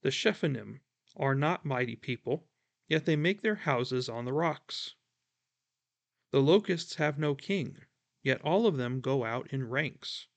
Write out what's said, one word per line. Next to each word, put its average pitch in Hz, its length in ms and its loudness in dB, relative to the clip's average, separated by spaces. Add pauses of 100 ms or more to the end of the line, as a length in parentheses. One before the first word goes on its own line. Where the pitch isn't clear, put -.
The 135 100 0
Shephanim 135 680 -2 (340)
are 139 200 0
not 151 320 0
mighty 123 300 -2
people, 127 520 -4 (400)
yet 156 160 2
they 160 120 4
make 175 260 0
their 214 140 0
houses 127 520 0
on 120 160 -6
the 123 80 -4
rocks. - 640 -4 (1400)
The 139 100 6
locusts 170 540 4
have 151 240 0
no 147 160 0
king, 175 500 -4 (380)
yet 131 180 0
all 190 260 4
of 165 120 2
them 123 240 -2
go 131 220 0
out 117 280 -4
in 131 160 -4
ranks. - 580 -4 (100)